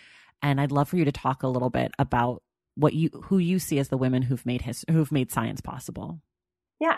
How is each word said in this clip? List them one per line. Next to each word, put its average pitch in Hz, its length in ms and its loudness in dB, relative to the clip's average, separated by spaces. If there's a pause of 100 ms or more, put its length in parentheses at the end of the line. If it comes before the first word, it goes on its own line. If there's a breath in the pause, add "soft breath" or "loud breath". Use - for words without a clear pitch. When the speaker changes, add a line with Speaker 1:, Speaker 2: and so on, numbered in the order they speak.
(420 loud breath)
Speaker 1:
And 139 160 2
I'd 139 140 0
love 143 160 2
for 180 80 -2
you 170 80 4
to 143 80 4
talk - 300 -2
a 131 60 0
little 123 200 0
bit 123 300 0
about 123 440 0 (340)
what 147 180 4
you, 156 160 2 (140)
who 196 120 0
you 180 220 2
see 151 200 0
as 139 120 0
the 131 80 0
women 127 240 2
who've 123 240 -2
made 123 160 -2
his-, - 280 -8
who've 160 220 2
made 131 180 0
science - 300 -2
possible. - 600 -10 (580)
Speaker 2:
Yeah, 320 180 2